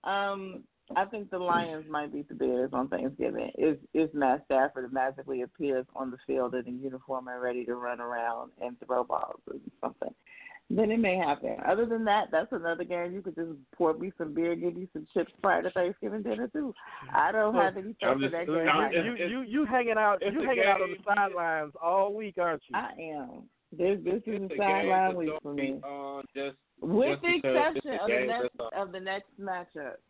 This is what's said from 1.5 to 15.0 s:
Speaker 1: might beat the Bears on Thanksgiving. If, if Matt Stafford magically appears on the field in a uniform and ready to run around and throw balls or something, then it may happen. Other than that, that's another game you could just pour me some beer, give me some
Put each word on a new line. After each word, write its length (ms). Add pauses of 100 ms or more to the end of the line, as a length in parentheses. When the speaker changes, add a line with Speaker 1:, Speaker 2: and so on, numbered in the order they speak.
Speaker 1:
might 240
beat 160
the 60
Bears 380
on 160
Thanksgiving. 640
If, 220 (160)
if 200
Matt 320
Stafford 480
magically 480
appears 440 (100)
on 160
the 60 (100)
field 280
in 120
a 40
uniform 580
and 120
ready 240
to 100
run 240
around 520 (100)
and 240
throw 200
balls 420
or 80 (260)
something, 320 (560)
then 220
it 80
may 160
happen. 400 (100)
Other 200
than 200
that, 260
that's 200
another 320
game 300
you 80
could 140
just 160 (240)
pour 180
me 240
some 160
beer, 220
give 200
me 160
some 220